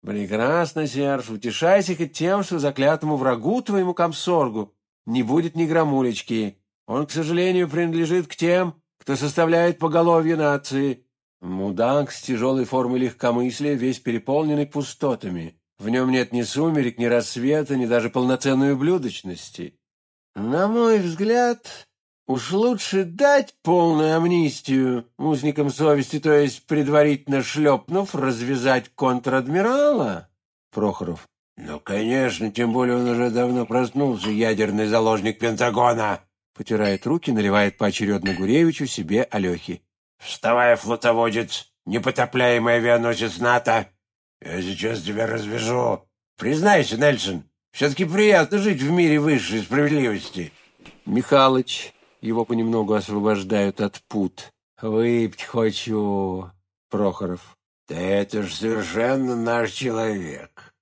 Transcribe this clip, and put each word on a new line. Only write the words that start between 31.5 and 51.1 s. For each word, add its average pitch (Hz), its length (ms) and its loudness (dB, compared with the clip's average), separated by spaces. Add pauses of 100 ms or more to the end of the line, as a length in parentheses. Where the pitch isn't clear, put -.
«Ну, - 220 -12
конечно, 113 720 -2
тем 117 220 0
более 123 240 2
он 123 100 0
уже 120 220 0
давно 123 360 0
проснулся, 120 640 -2
ядерный 107 580 0
заложник 110 520 0
Пентагона!» 113 840 0 (340)
Потирает 104 500 -2
руки, 151 260 -2
наливает 101 460 2
поочередно 98 560 -2
Гуревичу, 139 520 2
себе, 101 440 -2
Алехе. 90 520 -4 (380)
«Вставай, 120 560 2
флотоводец, 113 960 -2 (140)
непотопляемый 120 920 0
авианосец 117 600 0
нато! 120 520 2 (520)
Я 87 200 -8
сейчас 98 400 -4
тебя 104 260 -4
развяжу! 113 800 -2 (300)
Признайся, 156 600 2
Нельсон, 110 460 0 (280)
все-таки 147 340 -2
приятно 196 520 4
жить 196 240 0
в 139 100 0
мире 165 280 4
высшей 127 420 0
справедливости!» 117 880 -2 (540)
Михалыч, 131 880 2 (280)